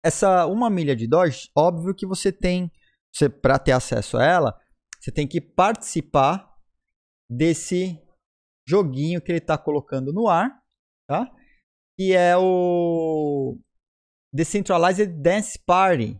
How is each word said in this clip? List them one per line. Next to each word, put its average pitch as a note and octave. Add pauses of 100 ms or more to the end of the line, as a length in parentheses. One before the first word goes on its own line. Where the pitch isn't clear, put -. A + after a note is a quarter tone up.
Essa F3+
uma A3+
milha D#3+
de A2+
Doge, D#3+
óbvio E3+
que G3
você F#3+
tem, F3+ (420)
você, C#3+
pra C3+
ter -
acesso A#2+
a A#2
ela, D#3 (360)
você -
tem D3
que E3+
participar F3+ (720)
desse E3 (640)
joguinho D#3
que -
ele E3+
tá D#3+
colocando C#3
no A3
ar, F#3 (420)
tá? F#3 (640)
Que F#3+
é F3
o E3 (760)
Decentralized F3
Dance F#3+
Party F3